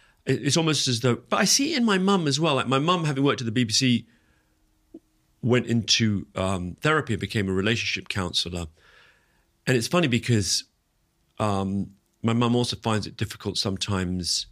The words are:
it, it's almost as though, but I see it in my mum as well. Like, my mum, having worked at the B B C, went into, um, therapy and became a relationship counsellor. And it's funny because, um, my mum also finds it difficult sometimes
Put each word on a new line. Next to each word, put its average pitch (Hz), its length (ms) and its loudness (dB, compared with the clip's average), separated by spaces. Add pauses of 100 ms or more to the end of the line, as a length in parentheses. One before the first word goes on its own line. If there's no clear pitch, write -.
(260)
it, 135 200 -2
it's 139 100 2
almost 156 320 0
as 117 120 -2
though, 120 160 2
but - 220 -4
I 208 60 4
see 277 300 2
it 285 40 0
in 240 60 2
my 202 140 4
mum 190 280 2
as 139 140 0
well. 156 160 4
Like, 123 100 0
my 131 120 2
mum, 170 260 2
having 139 200 0
worked 127 160 2
at 123 40 -6
the 113 80 -4
B 123 120 2
B 110 80 -2
C, 120 340 2 (1400)
went 120 240 2
into, 110 680 0
um, 95 460 -4
therapy 143 340 0
and 90 60 -4
became 98 280 -2
a 95 40 -2
relationship 101 560 -2
counsellor. 87 580 -4 (1000)
And 131 100 2
it's 113 120 -2
funny 175 200 0
because, 117 560 0 (760)
um, 98 540 -2 (300)
my 113 120 0
mum 120 200 2
also 120 220 0
finds 107 300 -2
it - 100 -14
difficult - 400 -6
sometimes 92 960 -4